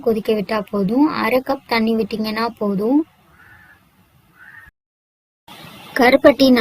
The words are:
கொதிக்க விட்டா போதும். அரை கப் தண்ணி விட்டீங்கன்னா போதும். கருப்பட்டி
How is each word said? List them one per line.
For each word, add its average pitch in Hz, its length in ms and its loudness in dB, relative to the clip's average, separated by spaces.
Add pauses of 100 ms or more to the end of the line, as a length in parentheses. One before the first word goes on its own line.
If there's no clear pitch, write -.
கொதிக்க 220 340 0
விட்டா 214 200 -4 (140)
போதும். 214 340 0 (160)
அரை 233 240 0
கப் 269 260 -6
தண்ணி 226 260 0
விட்டீங்கன்னா 214 460 -6 (140)
போதும். 214 400 0 (3000)
கருப்பட்டி 269 480 4 (120)